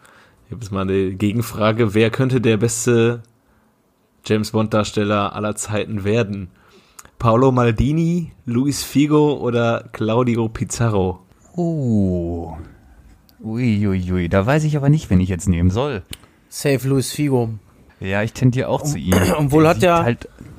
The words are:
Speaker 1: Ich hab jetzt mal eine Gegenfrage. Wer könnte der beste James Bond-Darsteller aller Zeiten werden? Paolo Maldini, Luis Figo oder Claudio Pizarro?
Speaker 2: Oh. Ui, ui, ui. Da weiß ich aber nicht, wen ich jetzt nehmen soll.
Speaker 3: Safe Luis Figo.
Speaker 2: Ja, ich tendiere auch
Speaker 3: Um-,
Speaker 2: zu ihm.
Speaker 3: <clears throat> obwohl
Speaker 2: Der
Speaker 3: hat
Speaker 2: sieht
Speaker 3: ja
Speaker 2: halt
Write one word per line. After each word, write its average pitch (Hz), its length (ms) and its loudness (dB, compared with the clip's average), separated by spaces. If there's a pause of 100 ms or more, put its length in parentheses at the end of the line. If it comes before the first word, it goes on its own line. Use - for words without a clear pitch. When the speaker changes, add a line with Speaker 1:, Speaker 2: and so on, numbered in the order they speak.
(460)
Speaker 1:
Ich - 60 -18
hab 87 100 -12
jetzt 98 100 -12
mal 95 100 -4
eine 95 300 0
Gegenfrage. 107 840 -2
Wer 110 160 2
könnte 131 300 0
der 110 160 2
beste 117 680 0 (1000)
James 107 280 -2
Bond-Darsteller 104 840 0
aller 104 220 -6
Zeiten 104 480 -6
werden? 104 460 -2 (680)
Paolo 120 320 4
Maldini, 143 840 0 (140)
Luis 131 380 -2
Figo 147 540 2
oder 117 540 0
Claudio 117 560 0
Pizarro? 101 720 -2 (360)
Speaker 2:
Oh. 92 1000 -2 (840)
Ui, 110 460 0
ui, 92 240 -2
ui. 90 160 0
Da 98 180 2
weiß 151 180 2
ich 151 120 0
aber 139 120 0
nicht, 151 220 2
wen 90 100 4
ich 92 80 2
jetzt 90 200 -4
nehmen 90 220 2
soll. 113 320 -2 (460)
Speaker 3:
Safe 139 400 -2
Luis 135 240 0
Figo. 131 380 0 (480)
Speaker 2:
Ja, 101 240 -2
ich 113 100 -4
tendiere 127 360 2
auch 135 140 -2
Speaker 3:
Um-, 151 60 -4
Speaker 2:
zu 147 100 -4
ihm. 180 160 0 (120)
Speaker 3:
<clears throat> 180 100 0
obwohl 151 280 4
Speaker 2:
Der 156 60 6
Speaker 3:
hat 175 60 2
Speaker 2:
sieht 110 80 -2
Speaker 3:
ja 170 200 4
Speaker 2:
halt 120 240 -2 (300)